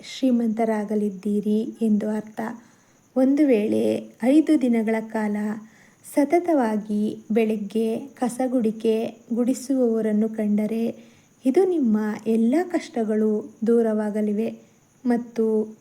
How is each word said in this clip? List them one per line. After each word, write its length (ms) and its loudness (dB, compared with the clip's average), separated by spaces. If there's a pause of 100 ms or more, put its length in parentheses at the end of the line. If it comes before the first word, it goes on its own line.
ಶ್ರೀಮಂತರಾಗಲಿದ್ದೀರಿ 1600 0 (220)
ಎಂದು 280 2
ಅರ್ಥ. 320 -8 (760)
ಒಂದು 320 4
ವೇಳೆ 640 2 (120)
ಐದು 380 4
ದಿನಗಳ 380 2
ಕಾಲ 380 -4 (800)
ಸತತವಾಗಿ 1040 0 (140)
ಬೆಳಿಗ್ಗೆ 680 0
ಕಸಗುಡಿಕೆ 1200 -2 (160)
ಗುಡಿಸುವವರನ್ನು 960 0
ಕಂಡರೆ 640 -2 (500)
ಇದು 200 4
ನಿಮ್ಮ 320 2 (300)
ಎಲ್ಲ 360 2
ಕಷ್ಟಗಳು 960 -2 (100)
ದೂರವಾಗಲಿವೆ. 1000 0 (400)
ಮತ್ತು 580 0 (140)